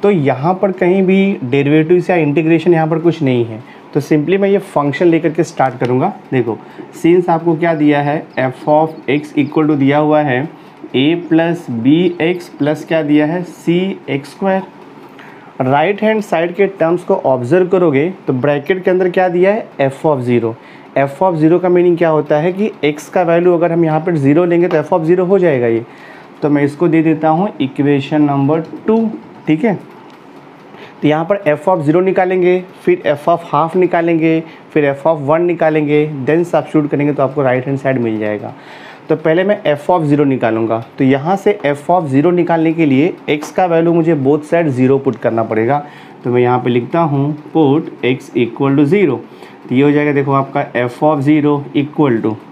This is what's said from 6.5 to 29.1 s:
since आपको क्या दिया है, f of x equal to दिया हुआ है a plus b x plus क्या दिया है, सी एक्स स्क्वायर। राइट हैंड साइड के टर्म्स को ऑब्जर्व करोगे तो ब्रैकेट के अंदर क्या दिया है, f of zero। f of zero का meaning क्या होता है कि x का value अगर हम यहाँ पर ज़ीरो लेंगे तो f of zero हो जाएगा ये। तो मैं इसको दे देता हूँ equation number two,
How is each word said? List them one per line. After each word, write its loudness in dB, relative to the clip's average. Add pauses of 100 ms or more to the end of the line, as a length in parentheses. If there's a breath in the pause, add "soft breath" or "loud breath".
since 4
आपको 0
क्या 0
दिया 2
है, -2 (260)
f -8 (100)
of -2 (200)
x -6
equal 0
to 0
दिया 2
हुआ 2
है -2 (540 loud breath)
a 2 (220)
plus 0 (140)
b 4 (320)
x -10 (100)
plus -2
क्या 0
दिया 2
है, -4
सी -4 (120)
एक्स -6
स्क्वायर। -2 (960 loud breath)
राइट 0
हैंड 0
साइड -2
के 0
टर्म्स -2
को 0
ऑब्जर्व 0
करोगे 2 (180)
तो -2
ब्रैकेट -2
के 0
अंदर 0
क्या 2
दिया 2
है, -4 (140)
f -2
of 0
zero। 0 (460 loud breath)
f -2
of 0
zero 4
का 0
meaning 4
क्या 2
होता 2
है -2
कि -2 (140)
x -4
का 0
value 2
अगर 0
हम 2
यहाँ 0
पर 0
ज़ीरो 4
लेंगे 2
तो 0
f -4
of -2
zero 2
हो 2
जाएगा 2
ये। 0 (580 loud breath)
तो 0
मैं 2
इसको 0
दे 2
देता 0
हूँ 0 (120)
equation 0
number 0 (220)
two, 0 (360)